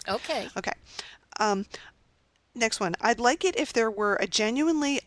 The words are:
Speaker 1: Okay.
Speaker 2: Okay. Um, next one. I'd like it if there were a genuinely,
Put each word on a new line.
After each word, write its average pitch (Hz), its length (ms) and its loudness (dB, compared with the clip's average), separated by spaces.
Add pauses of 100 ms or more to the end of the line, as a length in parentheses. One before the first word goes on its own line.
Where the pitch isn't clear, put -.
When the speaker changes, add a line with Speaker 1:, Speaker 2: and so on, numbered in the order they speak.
Speaker 1:
Okay. 240 480 -4
Speaker 2:
Okay. - 160 -4 (680)
Um, 202 260 2 (920)
next 226 240 0
one. 196 220 0
I'd 226 180 2
like 247 240 4
it 370 140 2
if - 160 -2
there 226 180 2
were 202 240 2
a - 100 0
genuinely, 277 800 2